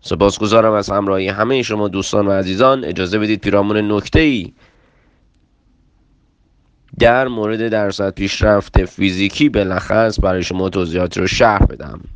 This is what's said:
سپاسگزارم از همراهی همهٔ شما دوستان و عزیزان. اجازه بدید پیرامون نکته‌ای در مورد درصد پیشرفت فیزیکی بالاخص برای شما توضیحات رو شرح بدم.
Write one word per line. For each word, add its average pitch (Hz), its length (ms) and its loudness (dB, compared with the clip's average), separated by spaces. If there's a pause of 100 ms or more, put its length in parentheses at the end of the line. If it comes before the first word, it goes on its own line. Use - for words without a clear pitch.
سپاسگزارم 107 720 2
از 101 180 0
همراهی 98 380 0
همهٔ 113 340 0
شما 107 260 -2
دوستان 98 380 -2
و 98 40 0
عزیزان. 98 540 2
اجازه 90 340 -4
بدید 107 220 -2
پیرامون 104 520 0
نکته‌ای 127 600 0 (2500)
در 123 300 4
مورد 113 400 -4
درصد 101 460 -2
پیشرفت 98 680 2
فیزیکی 98 640 0
بالاخص 104 720 0
برای 92 220 0
شما 92 260 -2
توضیحات 90 500 -2
رو 95 80 0
شرح 104 400 4
بدم. - 340 -8 (160)